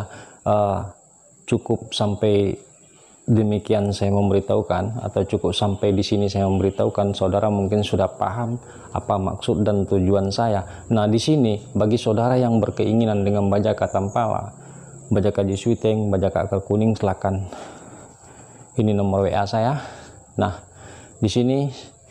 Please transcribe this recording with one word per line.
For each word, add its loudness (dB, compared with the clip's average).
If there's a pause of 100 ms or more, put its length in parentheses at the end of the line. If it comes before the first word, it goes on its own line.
(460)
eh, 2 (720)
cukup -2
sampai 0 (720)
demikian 2
saya 0
memberitahukan, 0
atau -2
cukup -2
sampai 0
di 0
sini 0
saya 0
memberitahukan. 0
Saudara 0
mungkin 0
sudah 0
paham -4 (320)
apa -2
maksud 0
dan 0
tujuan 2
saya. -2
Nah, 4
di 4
sini 2 (160)
bagi 2
saudara 2
yang 4
berkeinginan 2
dengan 2
bajaka 2
tampala, -2 (560)
bajaka 2
jisuiteng, 0
bajaka 0
akar -2
kuning, 2
silakan. -2 (1300)
Ini 2
nomor 2
W 2
A 0
saya. 0 (560)
Nah, -2 (640)
di 2
sini 2 (400)